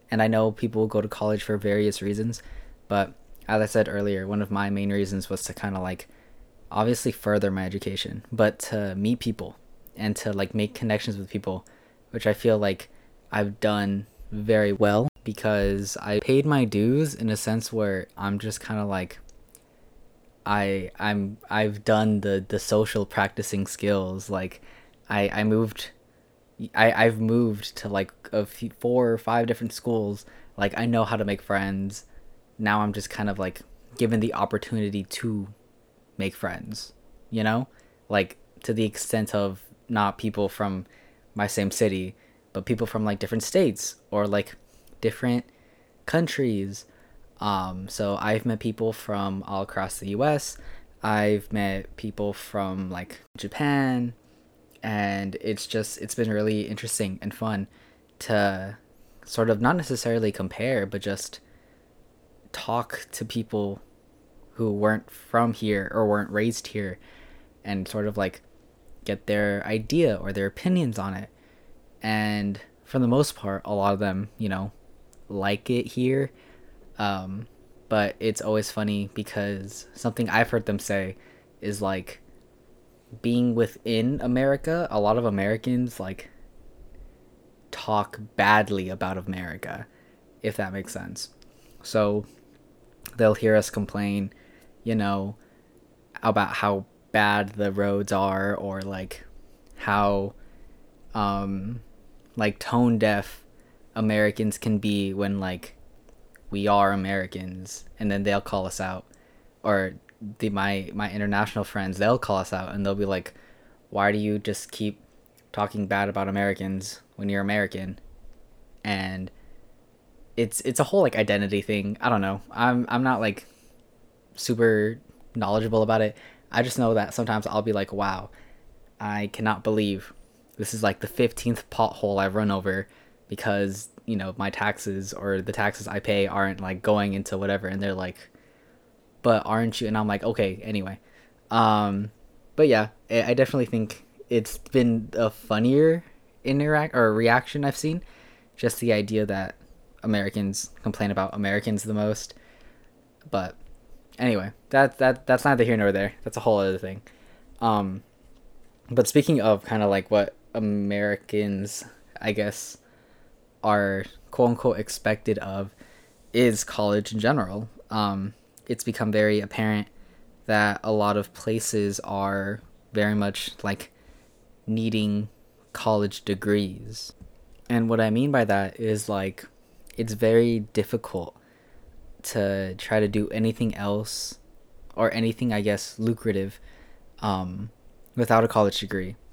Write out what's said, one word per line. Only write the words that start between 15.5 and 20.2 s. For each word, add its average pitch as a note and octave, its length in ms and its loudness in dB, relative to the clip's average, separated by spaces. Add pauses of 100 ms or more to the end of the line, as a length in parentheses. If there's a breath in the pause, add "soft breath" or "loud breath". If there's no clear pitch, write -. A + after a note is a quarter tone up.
I G#2 220 -2
paid C3+ 260 4
my C#3+ 200 4
dues B2+ 500 2
in A2 160 -2
a G#2+ 60 0
sense A2 360 -2
where G2+ 420 0
I'm G2+ 220 -2
just G#2 240 -6
kinda G#2+ 240 -4
like, F#2+ 320 -4 (1300 soft breath)